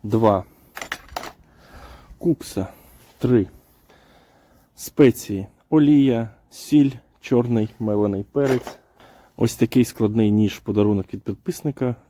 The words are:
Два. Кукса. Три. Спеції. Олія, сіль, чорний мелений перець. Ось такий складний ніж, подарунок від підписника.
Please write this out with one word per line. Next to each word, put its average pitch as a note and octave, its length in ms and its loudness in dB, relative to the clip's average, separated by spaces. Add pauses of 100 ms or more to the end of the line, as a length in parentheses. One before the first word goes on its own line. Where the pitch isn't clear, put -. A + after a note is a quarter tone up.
Два. G#2 420 2 (1800)
Кукса. C#3 460 -6 (520)
Три. A#2+ 280 2 (1300)
Спеції. G#2 680 0 (240)
Олія, C#3 600 2 (200)
сіль, C#3+ 400 2 (300)
чорний A#2+ 480 0 (100)
мелений G#2 440 -2
перець. C3 560 -4 (580)
Ось A#2 180 -2
такий B2 300 2
складний G#2+ 460 0
ніж, G#2+ 280 0
подарунок G#2 560 -2
від - 80 -14
підписника. B2+ 760 -8 (140)